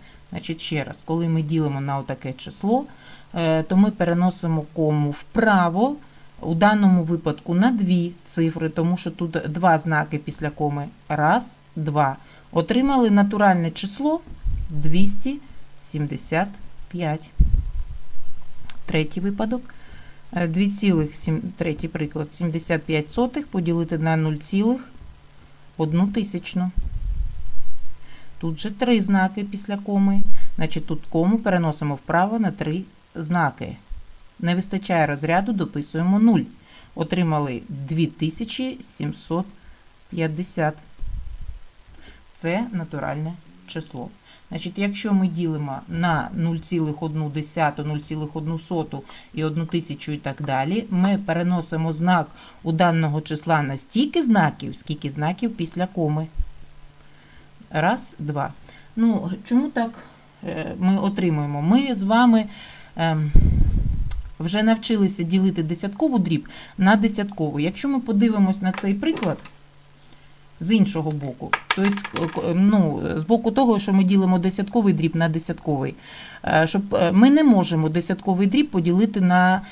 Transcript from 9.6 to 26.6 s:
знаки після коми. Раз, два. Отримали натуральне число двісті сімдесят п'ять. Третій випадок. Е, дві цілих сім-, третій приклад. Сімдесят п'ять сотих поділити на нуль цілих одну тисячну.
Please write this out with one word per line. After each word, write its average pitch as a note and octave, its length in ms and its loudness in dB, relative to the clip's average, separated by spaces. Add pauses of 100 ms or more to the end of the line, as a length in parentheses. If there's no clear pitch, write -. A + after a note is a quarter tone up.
знаки D3+ 400 -2
після D3 320 -8
коми. D3 380 -6 (220)
Раз, D#3 500 0 (160)
два. D3 400 -2 (360)
Отримали A#3+ 580 2
натуральне G3+ 600 4
число C#4 500 -4 (480)
двісті F#3+ 680 6 (420)
сімдесят D3+ 680 -4 (440)
п'ять. D#3+ 380 -6 (1600)
Третій D#3 340 -2
випадок. G#3+ 540 -4 (600)
Е, F3 140 -2
дві F#3 220 0
цілих F3 460 0
сім-, - 260 -4 (160)
третій E3 300 -4
приклад. D3+ 480 -6
Сімдесят E3 480 -4
п'ять D3+ 260 -4
сотих B3+ 380 -4
поділити E3+ 500 -2
на D#3+ 180 0
нуль D#3 200 0
цілих G#3 540 -2 (880)
одну E3 300 0
тисячну. F#3 640 -4 (1700)